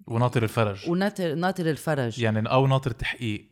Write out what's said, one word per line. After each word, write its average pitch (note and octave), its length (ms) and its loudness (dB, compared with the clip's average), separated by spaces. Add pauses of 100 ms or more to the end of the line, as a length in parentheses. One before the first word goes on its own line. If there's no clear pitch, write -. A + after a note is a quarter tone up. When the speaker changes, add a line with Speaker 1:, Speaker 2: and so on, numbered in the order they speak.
Speaker 1:
وناطر A#2+ 340 2
الفرج. G#2 480 0
Speaker 2:
وناطر، F#3 440 0
ناطر F3 360 0
الفرج. C3+ 500 -2
Speaker 1:
يعني، A2 280 2
أو C3 180 4
ناطر C3+ 240 2
تحقيق، - 600 -6